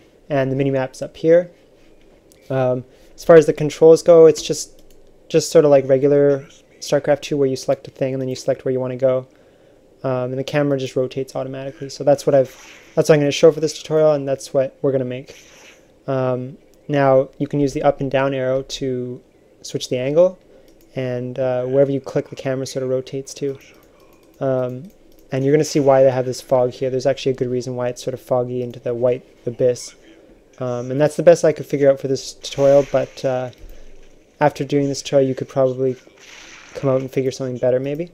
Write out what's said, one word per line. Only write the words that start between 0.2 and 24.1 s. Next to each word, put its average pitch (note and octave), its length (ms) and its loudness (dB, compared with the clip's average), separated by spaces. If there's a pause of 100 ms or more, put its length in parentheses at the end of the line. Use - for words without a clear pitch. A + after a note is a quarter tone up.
and C3+ 220 -2
the C3 40 -4
mini-map's C3+ 460 -2
up - 160 -14
here. E3+ 320 4 (1000)
Um, B2+ 380 -2 (300)
as - 80 -20
far E3+ 140 8
as D3+ 100 6
the D#3 60 0
controls D#3+ 500 4
go, E3 240 8
it's D#3 160 2
just, - 400 -10 (460)
just D#3+ 200 -2
sorta D#3 180 6
like C3+ 220 4
regular C#3+ 580 2 (320)
StarCraft D3 420 -2
two, D3+ 160 -6
where C#3 100 0
you C3 80 -2
select - 320 -4
a - 20 -18
thing C3 240 -4
and C3+ 80 -6
then B2+ 80 -6
you B2+ 60 -6
select - 300 -4
where C3 60 -2
you B2+ 80 -2
wanna B2+ 180 -6
go. C3 280 0 (800)
Um, B2+ 220 -2
and C3 120 -6
the C3+ 60 -4
camera C#3+ 340 -2
just C3 180 -6
rotates C3 400 -4
automatically. C3+ 540 -10
So - 140 -12
that's C#3 240 2
what C#3+ 80 2
I've, C3 200 2 (380)
that's D#3+ 160 0
what D#3+ 60 8
I'm D3 60 2
gonna C#3+ 100 0
show D#3+ 200 6
for D3+ 100 -2
this D#3 120 -4
tutorial, D#3 380 0
and C#3 160 -2
that's - 260 -6
what C3+ 300 -2
we're C#3 80 0
gonna C3 120 0
make. B2+ 320 -10 (680)
Um, B2+ 540 -4 (280)
now C#3 420 2 (100)
you C#3+ 80 -2
can D3 120 -4
use C#3 140 0
the - 80 -6
up C#3+ 180 2
and C3+ 120 -6
down C3+ 240 0
arrow C3 260 -2
to B2+ 600 -8 (420)
switch - 260 -10
the C3 80 -4
angle, D#3 400 2 (580)
and, B2+ 440 -6
uh, B2+ 260 -2
wherever C3+ 260 2
you C3+ 80 -2
click, - 300 -6
the D3 60 -16
camera C3 320 -6
sorta C3 180 -8
rotates C3 480 -6
to. C#3 240 -8 (800)